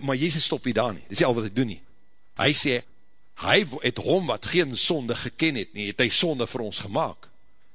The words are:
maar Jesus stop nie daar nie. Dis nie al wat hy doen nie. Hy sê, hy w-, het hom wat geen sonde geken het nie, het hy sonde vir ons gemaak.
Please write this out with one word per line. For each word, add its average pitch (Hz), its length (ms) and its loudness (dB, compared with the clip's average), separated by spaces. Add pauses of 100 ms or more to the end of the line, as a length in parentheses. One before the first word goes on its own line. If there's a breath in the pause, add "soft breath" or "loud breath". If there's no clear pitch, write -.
maar 135 140 2
Jesus 160 260 2
stop - 220 0
nie 113 80 2
daar 113 180 2
nie. 85 160 -12
Dis - 120 2
nie 160 60 6
al 123 100 4
wat 110 100 0
hy 98 80 -8
doen 120 180 2
nie. 80 80 -14 (580)
Hy 139 180 6
sê, 123 220 2 (600)
hy 135 240 4
w-, 127 180 -8
het 120 200 0
hom 160 260 2
wat 113 220 -2
geen 156 260 2
sonde 123 400 0
geken 139 440 0
het - 160 -8
nie, 104 140 -4
het 127 120 0
hy 117 100 4
sonde 135 360 2
vir 123 160 -4
ons 98 200 -6
gemaak. 107 440 -4 (460 loud breath)